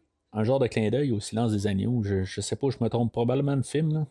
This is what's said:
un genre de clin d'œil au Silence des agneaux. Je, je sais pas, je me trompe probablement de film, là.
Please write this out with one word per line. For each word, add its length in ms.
un 120
genre 140
de 80
clin 240
d'œil 220
au 80
Silence 320
des 140
agneaux. 360
Je, 220
je 160
sais 160
pas, 140
je 120
me 60
trompe 240
probablement 440
de 60
film, 300
là. 180